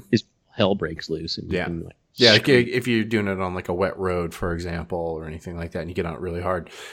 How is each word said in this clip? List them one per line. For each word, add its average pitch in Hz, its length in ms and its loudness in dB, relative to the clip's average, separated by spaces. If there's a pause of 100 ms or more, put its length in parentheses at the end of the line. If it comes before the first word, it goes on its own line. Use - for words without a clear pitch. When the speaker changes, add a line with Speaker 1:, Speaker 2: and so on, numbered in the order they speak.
(120)
Speaker 1:
is 117 120 4 (320)
hell 101 200 4
breaks 82 340 -6
loose 80 280 -6
and - 140 -12
you 92 60 0
Speaker 2:
Yeah. 90 80 0
Speaker 1:
can, 85 180 -6
like, 87 120 -16 (240)
Speaker 2:
Yeah, 117 140 10
like, 110 100 6
Speaker 3:
Screw- 123 260 6
Speaker 2:
if 123 180 -2
you're 113 160 2
doing 107 240 2
it 95 120 0
on, 92 160 -2
like, 92 140 -6
a 92 40 0
wet 92 240 0
road, 87 360 0
for 87 200 -2
example, 85 460 -6
or 82 260 -4
anything 85 320 -10
like 85 140 -6
that, 90 100 -6
and 87 80 -6
you 87 60 -8
get 90 100 -2
out 82 160 -6
really 87 200 -4
hard. 90 280 -2 (240)